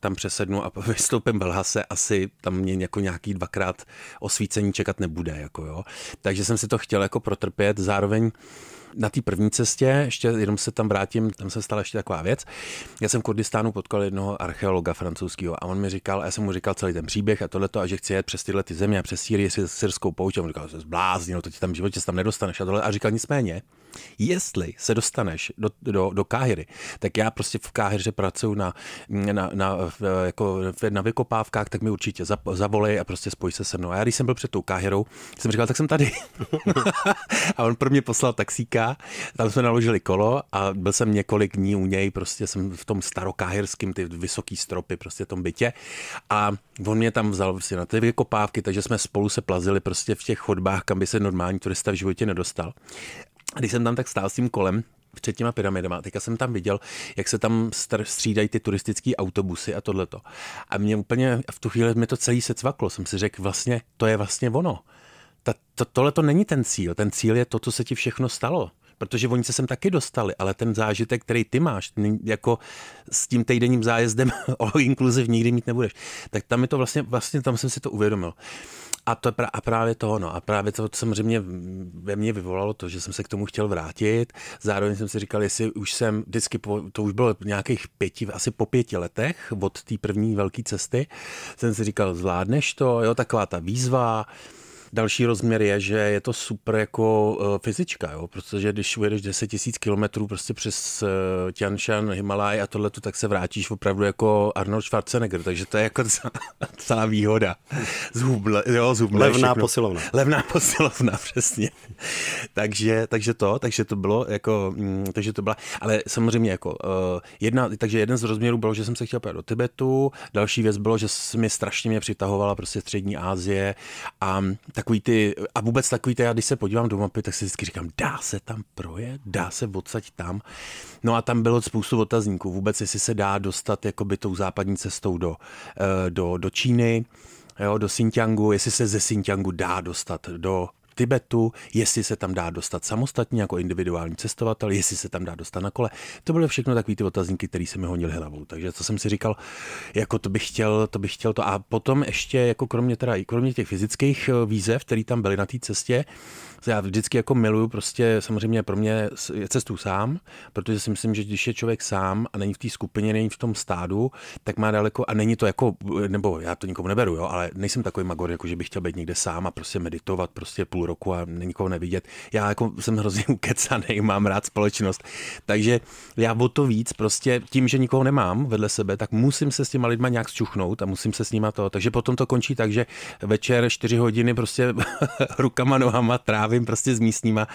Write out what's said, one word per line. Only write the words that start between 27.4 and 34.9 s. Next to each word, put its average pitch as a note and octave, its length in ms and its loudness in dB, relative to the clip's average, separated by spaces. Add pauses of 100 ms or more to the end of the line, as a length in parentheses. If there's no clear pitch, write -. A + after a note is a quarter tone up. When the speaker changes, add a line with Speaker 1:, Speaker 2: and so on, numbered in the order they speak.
Speaker 1:
v - 80 -14
Káhiře G#2 420 0
pracuju G2+ 420 0
na, F#2+ 200 -2 (340)
na, G2+ 460 0
na, F#2+ 220 2
v, F#2 500 0
jako F#2+ 320 0 (240)
v, A2 80 2
na G2+ 120 0
vykopávkách, A2 640 0
tak G2+ 140 -4
mi A2 80 0
určitě G2 340 -4
za-, G2+ 140 0 (140)
zavolej G#2 480 2
a F2 40 -2
prostě - 260 -6
spoj F2+ 220 -4
se - 120 -6
se - 140 -6
mnou.“ F2+ 120 -4
A F2+ 60 -2
já, G2+ 60 2
když A#2 120 2
jsem C3 120 0
byl B2 80 2
před - 160 -6
tou F#2 120 -2
Káhirou, G2 440 0 (320)